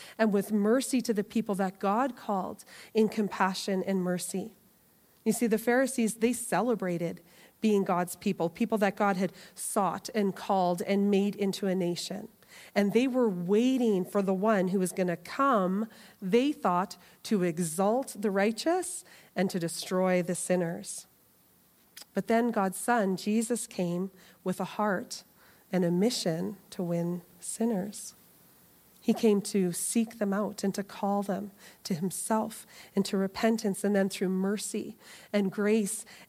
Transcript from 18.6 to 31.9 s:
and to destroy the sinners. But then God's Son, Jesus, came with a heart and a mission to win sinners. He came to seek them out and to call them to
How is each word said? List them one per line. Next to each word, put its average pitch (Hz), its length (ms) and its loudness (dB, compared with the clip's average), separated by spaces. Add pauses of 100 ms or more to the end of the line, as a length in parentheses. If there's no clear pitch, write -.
and 185 160 0
to 190 80 -4
destroy 185 640 0
the 175 140 -2
sinners. 180 680 -2 (1080)
But - 160 -4
then 233 240 2
God's 190 260 -2
Son, 202 380 0
Jesus, 220 500 -2
came 180 460 -4 (320)
with 185 160 -2
a 185 40 -2
heart - 600 -4 (480)
and 185 120 4
a 170 60 4
mission 185 640 0 (140)
to 185 140 -6
win 170 380 -2 (180)
sinners. 208 720 -4 (880)
He 226 120 0
came 208 300 4
to 190 280 0
seek - 480 -2
them 202 140 -2
out 202 320 -4
and 190 100 0
to 202 80 -4
call 202 400 -2
them 196 280 -4 (320)
to - 100 -4